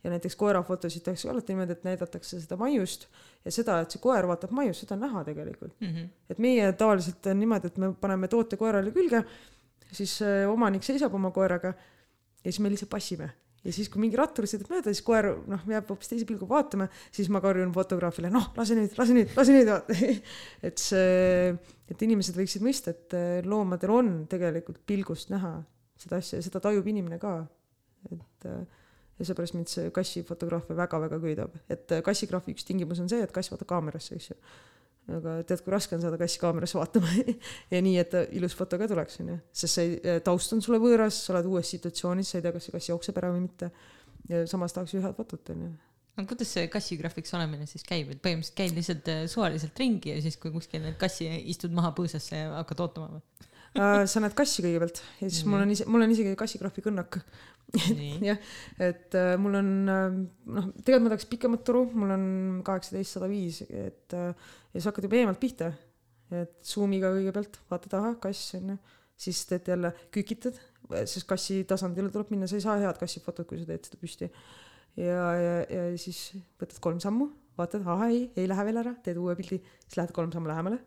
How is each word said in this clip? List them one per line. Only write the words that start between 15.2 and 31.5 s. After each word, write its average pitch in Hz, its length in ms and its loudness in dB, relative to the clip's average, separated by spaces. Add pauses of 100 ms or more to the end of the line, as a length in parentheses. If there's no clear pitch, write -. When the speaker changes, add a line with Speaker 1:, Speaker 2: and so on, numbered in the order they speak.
Speaker 1:
noh, 180 180 -4
jääb 214 240 -4
hoopis - 220 -8
teise 233 140 -2
pilgu 190 200 -4
vaatama, 254 400 2 (280)
siis 202 180 0
ma 190 100 2
karjun 185 320 4
fotograafile: 175 560 0
"Noh, 220 240 4
lase 226 220 2
nüüd, 208 180 2
lase 247 220 6
nüüd, 220 180 6
lase 269 200 10
nüüd, 247 120 12
vaata." 196 300 2 (320)
<laughs> - 400 -10
Et - 100 -6
see, 185 720 6 (400)
et 220 160 -2
inimesed 185 320 2
võiksid 190 240 0
mõista, 247 320 0
et, - 220 -10
äh, 175 260 0
loomadel 185 480 0
on 233 200 6 (200)
tegelikult 170 560 -2
pilgust 196 460 -4
näha 180 240 -4 (420)
seda 180 240 -4
asja - 160 -6
ja 165 60 -6
seda 185 180 -6
tajub 202 240 2
inimene 196 320 -2
ka. 202 140 -4 (760)
Et, - 400 -14
äh, 180 160 -8 (560)
ja 165 80 -4
seepärast 175 300 -4
mind 170 100 -6
see 170 240 -4
kassifotograafia 170 880 -4
väga-väga 160 400 -2
köidab. 160 480 -4